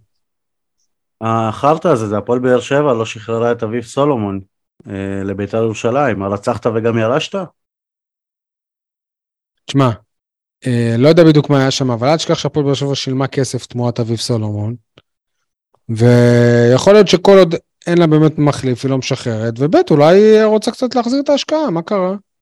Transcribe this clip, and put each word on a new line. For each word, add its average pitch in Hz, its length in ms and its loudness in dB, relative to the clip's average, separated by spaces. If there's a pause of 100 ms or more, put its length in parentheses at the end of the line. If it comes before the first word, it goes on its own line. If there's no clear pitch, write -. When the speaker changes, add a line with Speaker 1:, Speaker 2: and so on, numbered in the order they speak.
(1200)
Speaker 1:
החרטא 113 680 -2
הזה, 113 200 0
זה 104 100 -4
הפועל 120 220 -2
באר 127 200 2
שבע, 139 340 0
לא 113 120 -2
שחררה 113 460 -4
את 117 120 -4
אביב 113 200 -6
סולומון, 113 560 -4 (480)
אה, 98 360 -8
לביתר 101 400 -4
ירושלים. 113 600 -4
הרצחת 104 420 -4
וגם 113 320 -2
ירשת? 120 380 -4 (2250)
Speaker 2:
תשמע, 135 240 0 (800)
אה, 117 300 -2
לא 131 100 4
יודע 170 160 6
בדיוק 151 260 4
מה 143 100 2
היה 135 120 0
שם, 127 200 -2
אבל 117 160 -2
אל 160 100 2
תשכח 165 200 -4
שהפועל 147 280 -4
באר 139 80 0
שבע 139 220 -4
שילמה 135 320 -4
כסף 131 380 -6
תמורת 120 340 -6
אביב 113 180 -4
סולומון, 107 580 -6 (1120)
ויכול 120 1040 4
להיות 208 140 6
שכל 190 320 4
עוד 170 160 4 (320)
אין 175 100 0
לה 170 100 4
באמת 156 320 2
מחליף, 131 460 -2
היא 131 60 -2
לא 135 60 -2
משחררת, 117 600 -6
וב' 151 180 0 (160)
אולי 156 260 6
היא 214 260 6
רוצה 214 280 0
קצת 247 240 -6
להחזיר 247 240 -2
את 285 100 -4
ההשקעה, 302 420 -2
מה 165 100 -2
קרה? 185 340 -4 (260)